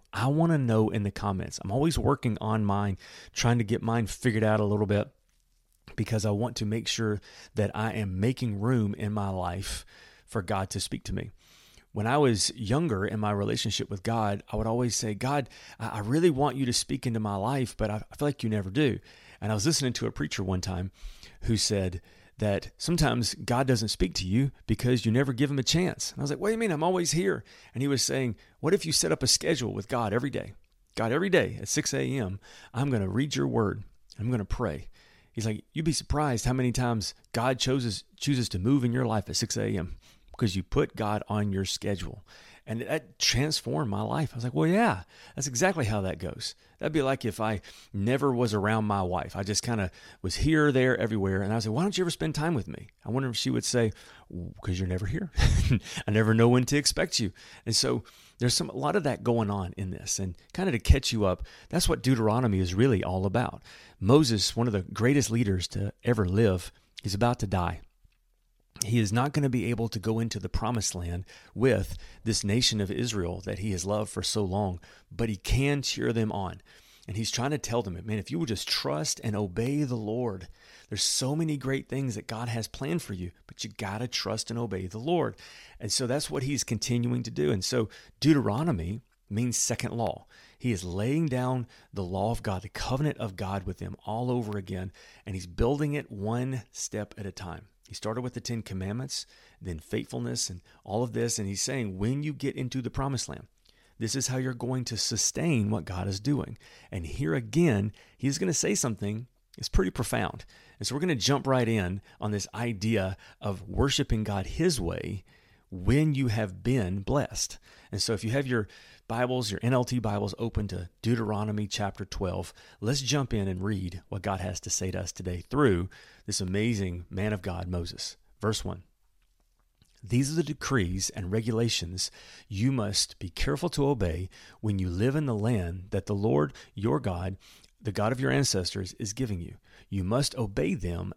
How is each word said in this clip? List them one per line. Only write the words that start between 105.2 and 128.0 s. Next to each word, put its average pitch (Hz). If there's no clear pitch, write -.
what 101
God 92
is 98
doing." 131
And 90
here 143
again, 113
he's 139
gonna 180
say -
something 110
that's -
pretty 101
profound. -
And 104
so 120
we're 147
gonna 170
jump 123
right 127
in 98
on 104
this 104
idea 107
of 95
worshiping 120
God 101
his 160
way 85
when 127
you 131
have 104
been 101
blessed. -
And 101
so -
if 104
you 110
have 135
your 117
Bibles, 123
your 98
N 120
L 127
T 123
Bibles 104
open 107
to 92
Deuteronomy 107
chapter 101
twelve, 92
let's 135
jump 135
in 101
and 92
read 92
what 98
God 95
has 92
to -
say 95
to 92
us 90
today 90
through 98
this 101
amazing 98
man 101
of 98
God, 87
Moses. 87